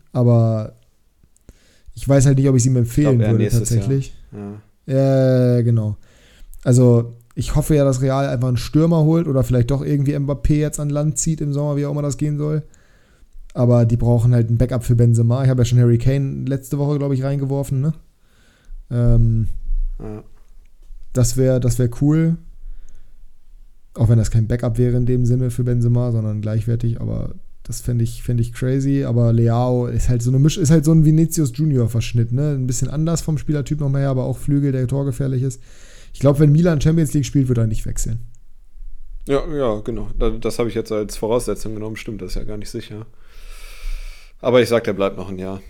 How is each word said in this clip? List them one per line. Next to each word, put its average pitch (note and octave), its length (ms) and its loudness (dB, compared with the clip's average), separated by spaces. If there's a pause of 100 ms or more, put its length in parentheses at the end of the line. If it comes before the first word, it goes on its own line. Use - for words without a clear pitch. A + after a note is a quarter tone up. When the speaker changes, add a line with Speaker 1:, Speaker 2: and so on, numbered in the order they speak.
(120)
Speaker 1:
aber A2+ 640 2 (1200)
ich - 120 -8
weiß C3+ 180 6
halt C#3 120 6
nicht, C3+ 120 2
ob C3+ 60 4
ich's B2 100 4
ihm C3 100 2
empfehlen C3 380 2
Speaker 2:
Ich A#2+ 40 4
glaub, G#2+ 100 2
eher G#2+ 60 2
Speaker 1:
würde, G#2+ 100 2
Speaker 2:
nächstes G#2 260 0
Jahr. A#2 120 2
Speaker 1:
tatsächlich. C3+ 320 -2 (720)
Speaker 2:
Ja. C3+ 60 -4 (640)
Speaker 1:
Ja, B2 60 2
genau. A2+ 360 0 (680)
Also, A#2+ 500 4 (220)
ich - 200 -4
hoffe D#3 200 2
ja, C#3+ 100 4
dass C3 160 0
Real C3+ 260 0
einfach C3 200 -2
einen B2 100 0
Stürmer D#3+ 460 2
holt E3 240 2
oder C3 160 2
vielleicht B2 280 2
doch C#3 120 -2
irgendwie D3 320 0
Mbappé C#3+ 400 0
jetzt D3+ 240 -2
an D3 100 -4
Land D3 280 -2
zieht D#3 240 -4
im D3 120 -4
Sommer, D3 240 -2
wie C#3+ 80 -2
auch C#3+ 60 -6
immer D3 100 -4
das C#3 160 -4
gehen D3+ 200 -4
soll. D3+ 260 -4 (880)
Aber A#2+ 320 4
die A#2 120 2
brauchen A#2+ 360 4
halt A#2 160 2
ein A#2 80 2
Backup B2+ 260 0
für B2 120 2
Benzema. A#2 480 4
Ich B2+ 60 4
habe B2+ 120 2
ja A#2 40 4
schon A#2+ 140 4
Harry A#2+ 200 6
Kane C3+ 460 0
letzte C#3 340 -4
Woche, C#3+ 180 0
glaub C#3 140 -2
ich, C3 120 -2
reingeworfen, C#3 580 -2
ne? D#3 120 0 (960)
Ähm, A#2 560 4 (520)
Speaker 2:
Ja. G#2+ 240 -12 (920)
Speaker 1:
das B2 240 2
wär, B2+ 220 4
das A#2+ 200 0
wär B2 100 2 (120)
cool. D#3+ 360 2 (1600)
Auch A2+ 140 2
wenn A#2 80 6
das A2 140 2
kein A2+ 160 2
Backup A#2+ 320 -2
wäre B2 180 2
in B2 80 2
dem B2 200 2
Sinne B2 260 0
für B2 120 -4
Benzema, A#2+ 480 0
sondern G#2+ 300 -4
gleichwertig, A2+ 580 -2
aber A2 360 -6 (260)
das - 200 -10
fänd A#2+ 200 -2
ich, A2+ 220 -4
fänd A#2+ 180 -2
ich A#2 120 -4
crazy. C3+ 500 -2
Aber A#2+ 280 2
Leao A#2+ 540 2
ist A#2 240 0
halt A#2+ 140 2
so B2+ 80 0
eine C3 80 2
Misch-, D3+ 180 4
ist D3 140 2
halt D#3+ 120 6
so D#3 80 2
ein D#3+ 140 6
Vinicius D#3 500 2
Junior C3+ 340 0
Verschnitt, A#2 420 -2
ne? D3 220 -2
Ein C3 140 -4
bisschen C3 220 -2
anders D#3+ 320 -2
vom D#3 160 -4
Spielertyp D3 420 -4
noch C#3+ 100 -2
mehr, C#3 200 0
aber B2+ 160 -2
auch B2+ 140 -4
Flügel, C#3+ 320 0
der B2+ 160 -2
torgefährlich C3+ 560 -2
ist. C3+ 180 -6 (500)
Ich - 80 -16
glaub, C#3 200 4
wenn D3+ 120 6
Milan D#3+ 300 4
Champions D#3+ 320 2
League C#3+ 120 0
spielt, C3+ 220 0
wird B2 120 0
er A2+ 80 0
nicht A2 180 -2
wechseln. A#2 340 -4 (1080)
Speaker 2:
Ja, C#3 140 0 (140)
ja, A#2 260 0
genau. G#2+ 260 -6 (100)
Da-, A#2 140 2
das A2 260 -4
hab A#2+ 100 -2
ich G#2+ 60 -6
jetzt A2 180 -4
als G#2+ 260 -4
Voraussetzung A2 580 -4
genommen. G#2+ 200 -8
Stimmt, G#2 280 -10
das F#2+ 80 -10
ist - 40 -4
ja F#2 80 -4
gar G#2 140 -6
nicht G2+ 140 -10
sicher. G#2+ 340 -12 (1400)
Aber B2 200 4
ich A2 80 2
sag, A#2 140 2
der G#2+ 100 -2
bleibt G2 240 -2
noch F#2 120 -10
ein F#2+ 100 -10
Jahr, F#2+ 300 -10